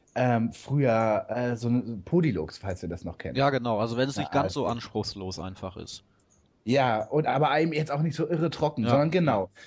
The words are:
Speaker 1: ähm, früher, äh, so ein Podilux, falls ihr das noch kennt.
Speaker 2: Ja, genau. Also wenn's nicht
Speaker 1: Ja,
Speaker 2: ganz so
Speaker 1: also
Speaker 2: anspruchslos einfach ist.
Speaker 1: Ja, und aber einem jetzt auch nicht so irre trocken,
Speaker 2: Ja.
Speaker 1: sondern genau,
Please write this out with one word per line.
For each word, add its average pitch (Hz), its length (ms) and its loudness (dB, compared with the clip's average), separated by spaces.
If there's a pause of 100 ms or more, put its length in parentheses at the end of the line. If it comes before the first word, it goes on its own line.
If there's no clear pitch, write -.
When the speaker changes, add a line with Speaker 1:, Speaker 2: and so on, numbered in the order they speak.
(160)
Speaker 1:
ähm, 120 360 2
früher, 113 760 2
äh, 120 260 -2
so 117 140 -2
ein 113 340 0
Podilux, 117 540 0
falls 98 240 -6
ihr 87 80 -6
das 87 140 -8
noch 87 160 -10
kennt. - 180 -6
Speaker 2:
Ja, 139 140 2
genau. 120 280 -2
Also 117 180 -2
wenn's 135 200 -2
nicht - 160 -6
Speaker 1:
Ja, 139 80 2
Speaker 2:
ganz 95 120 -2
so 135 120 -2
Speaker 1:
also - 60 0
Speaker 2:
anspruchslos 101 680 -6
einfach 92 380 -10
ist. - 260 -14 (640)
Speaker 1:
Ja, 117 400 2
und 151 220 0
aber 139 220 2
einem 160 220 2
jetzt 151 200 -2
auch 143 100 0
nicht 156 140 0
so 160 120 -2
irre 165 220 0
trocken, - 340 -2
Speaker 2:
Ja. 113 60 2
Speaker 1:
sondern 143 220 4
genau, 139 400 2 (160)